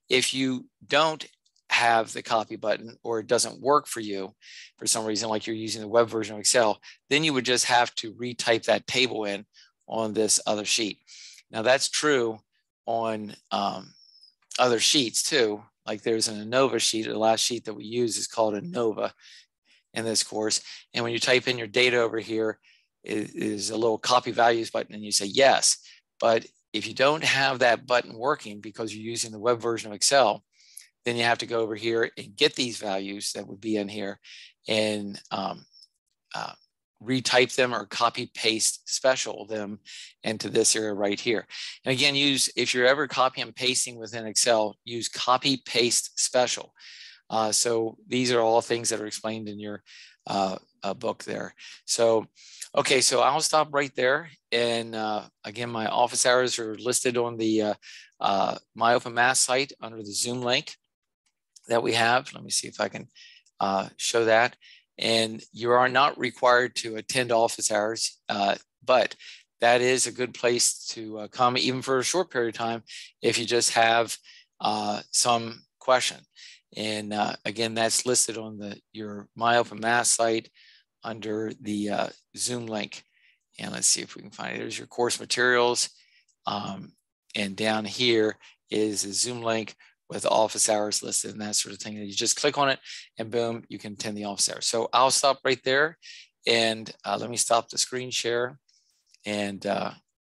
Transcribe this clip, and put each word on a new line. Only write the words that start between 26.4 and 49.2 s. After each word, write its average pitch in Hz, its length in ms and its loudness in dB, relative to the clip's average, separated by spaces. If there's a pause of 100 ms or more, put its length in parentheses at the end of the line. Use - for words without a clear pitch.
if 104 140 -6
you 110 80 -10
don't 147 300 2
have 135 340 2
that 120 280 4
button 120 300 2
working 113 440 -4
because 107 340 -8
you're 110 100 -12
using 113 280 -6
the 107 60 -14
web 117 220 2
version 110 300 -4
of 104 40 -10
Excel, 113 500 4 (600)
then 120 120 0
you 117 80 0
have 117 140 2
to 113 80 -8
go 117 140 -2
over 110 140 -2
here 113 420 -2
and 101 200 -14
get 147 180 2
these 123 240 -4
values 98 540 -6
that 107 140 -8
would 101 140 -16
be 110 160 -2
in 101 120 -2
here 101 320 -8 (480)
and, 107 520 -2 (100)
um, 95 360 -6 (680)
uh, - 180 -10 (500)
retype 127 540 2
them 123 180 2
or 104 100 -4
copy 120 500 -2
paste - 540 -2
special - 580 -2
them 107 340 -8 (420)
into 110 260 -6
this 113 280 4
area 107 180 -2
right 101 240 0
here. 110 280 -2 (380)
And 131 80 0
again, 139 220 2
use, 139 420 2
if 123 160 -2
you're 123 140 2
ever 139 220 2
copy 131 320 0
and 113 140 -10
pasting 123 440 -2
within 113 280 -10
Excel, 107 580 2
use 117 240 -6
copy 127 580 0
paste - 540 0
special. - 520 0 (560)
Uh, 110 220 0
so 113 460 0 (100)
these 123 240 0
are 120 100 4
all 113 200 4
things 117 300 -2
that 107 100 -4
are 107 60 -8
explained 110 420 -8